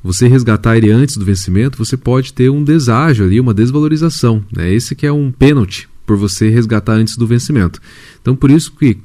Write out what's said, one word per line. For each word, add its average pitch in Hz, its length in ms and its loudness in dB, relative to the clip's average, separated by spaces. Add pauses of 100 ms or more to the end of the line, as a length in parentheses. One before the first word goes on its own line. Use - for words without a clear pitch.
você 90 240 0
resgatar 113 500 2
ele 110 140 4
antes 131 260 0
do 104 80 -6
vencimento, 98 540 -2
você 113 180 -6
pode 127 360 -2
ter 131 180 2
um 143 120 -2
deságio 139 640 2
ali, 95 160 2
uma 123 140 0
desvalorização, 131 920 0 (100)
né? 90 180 -2
Esse 123 220 -2
que 147 120 -6
é 143 60 -2
um 143 180 -2
pênalti 131 580 0 (180)
por 107 100 0
você 104 340 -2
resgatar 110 440 0
antes 110 220 -2
do 120 100 -2
vencimento. 117 540 -2 (400)
Então, 127 160 -2
por 135 140 2
isso 156 220 2
que 113 320 0